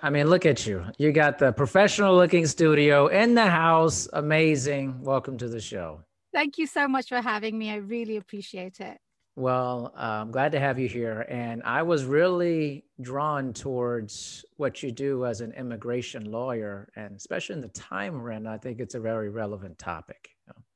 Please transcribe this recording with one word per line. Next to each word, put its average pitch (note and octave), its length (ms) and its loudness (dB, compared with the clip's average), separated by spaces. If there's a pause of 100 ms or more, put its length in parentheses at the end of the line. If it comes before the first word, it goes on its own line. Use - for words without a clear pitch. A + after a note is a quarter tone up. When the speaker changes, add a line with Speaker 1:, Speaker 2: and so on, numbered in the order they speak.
Speaker 1:
I C#3+ 40 2
mean, D3 180 2
look F3+ 180 6
at C#3+ 220 4
you. F#2+ 160 -4 (140)
You D3 120 4
got D3 300 4
the C3+ 120 6
professional F#3+ 640 4
looking F3 320 8
studio D3 640 6
in A3+ 260 4
the A3+ 140 6
house. E3 640 4
Amazing. C#3+ 920 0
Welcome C3+ 360 -2
to A#2+ 100 -8
the A2+ 120 -8
show. E2 440 -10 (280)
Speaker 2:
Thank D4 260 -2
you D#4 100 -2
so C#4+ 180 -2
much C4 220 -2
for B3 120 -4
having A3 380 -4
me. G#3+ 140 -6
I G#3+ 60 -6
really A3 380 -6
appreciate G3 600 -12
it. - 200 -14 (360)
Speaker 1:
Well, B2+ 600 -4
uh, A2 260 -6
I'm A2 80 -10
glad C3+ 220 0
to C#3 80 -2
have C3+ 180 0
you C3 80 -2
here. A#2 420 -4
And A#2 360 -8
I C3+ 180 -2
was E3 220 2
really D#3+ 800 0 (160)
drawn C3+ 520 -4
towards A#2+ 920 -6 (140)
what C3+ 220 -4
you C3+ 120 -6
do C3 340 -2
as A2+ 140 -4
an A2+ 140 -10
immigration A#2+ 760 -8
lawyer, A2 640 -6
and G2+ 220 -14
especially F3 400 -8
in D3+ 40 -8
the A#2 100 -12
time D#3+ 520 -8
we're A#2 80 -10
in, A2 160 -10
I A2 120 -10
think A#2 200 -10
it's B2 160 -10
a B2 60 -8
very A2+ 280 -4
relevant G2+ 480 -10
topic, - 520 -12 (180)
you - 60 -20
know? - 100 -20 (140)